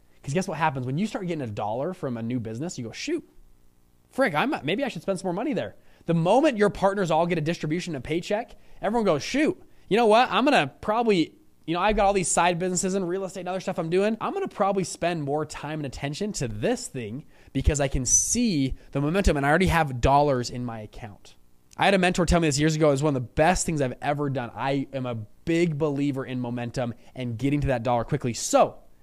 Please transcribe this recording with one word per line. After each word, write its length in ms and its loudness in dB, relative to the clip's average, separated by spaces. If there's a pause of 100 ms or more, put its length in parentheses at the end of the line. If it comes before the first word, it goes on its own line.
(220)
'cause 120 -6
guess 140 -2
what 120 -6
happens? 260 -2
When 140 -4
you 80 0
start 180 -8
getting 180 -4
a 80 -6
dollar 440 -6
from 220 -6
a 40 -8
new 180 -4
business, 380 -8
you 80 -8
go, 80 -12
"Shoot, 340 -6 (840)
frick, 240 0
I 120 0
might, 180 -4
maybe 220 -2
I 20 -4
should 140 -8
spend 180 -4
some 80 -8
more 60 -2
money 200 -4
there." 220 -4 (300)
The 80 0
moment 440 4
your 120 4
partners 420 0
all 140 4
get 120 0
a 40 0
distribution, 540 -4
a 40 -8
paycheck, 560 -4 (260)
everyone 240 0
goes, 180 2
"Shoot, 380 0 (280)
you 80 2
know 80 4
what? 260 6
I'm 140 2
gonna 260 4 (100)
probably, 540 2 (300)
you 80 -4
know, 80 -2
I've 140 2
got 100 4
all 80 4
these 160 0
side 280 2
businesses 360 -2
and 140 -2
real 180 -4
estate 160 -10
and 80 -8
other 100 -4
stuff 180 -6
I'm 120 -2
doing. 320 2
I'm 120 -2
gonna 140 -4
probably 380 0
spend 380 -2
more 220 -2
time 340 -8
and 60 -6
attention 480 -6
to 140 -4
this 400 -2
thing 380 -10 (260)
because 300 2
I 80 2
can 160 -2
see 720 2 (160)
the 100 -2
momentum 340 4
and 100 0
I 40 4
already 180 4
have 320 2
dollars 500 4
in 140 -6
my 160 -8
account." 560 -16 (400)
I 100 0
had 100 6
a 20 4
mentor 300 2
tell 120 4
me 80 2
this 120 0
years 160 4
ago. 140 4
It 20 6
was 100 2
one 140 2
of 60 -2
the 120 -8
best 320 4
things 160 -2
I've 180 -2
ever 300 -2
done. 240 -6
I 400 -2
am 140 -6
a 80 -4
big 640 -2
believer 440 -2
in 160 -6
momentum 540 -4 (220)
and 200 -6
getting 260 0
to 60 0
that 140 0
dollar 220 0
quickly. 320 -2
So 400 2 (280)